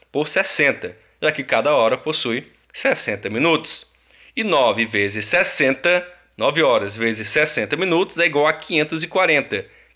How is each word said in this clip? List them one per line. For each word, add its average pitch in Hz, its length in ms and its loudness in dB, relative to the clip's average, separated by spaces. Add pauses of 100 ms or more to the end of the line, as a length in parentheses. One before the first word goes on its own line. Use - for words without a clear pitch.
(120)
por 147 160 -2
sessenta, 143 680 0 (260)
já 151 120 2
que 139 100 -8
cada 131 300 2
hora 120 240 4
possui - 540 -6 (220)
sessenta 104 560 -2
minutos. 139 640 -2 (420)
E 226 80 -2
nove 123 420 2
vezes 104 400 -2
sessenta, 175 800 0 (300)
nove 147 260 0
horas 107 340 2
vezes 113 340 -2
sessenta 143 480 0
minutos 175 400 -2
é 170 80 2
igual 147 220 2
a 156 60 2
quinhentos 156 480 -2
e 156 60 -6
quarenta. 151 580 0 (300)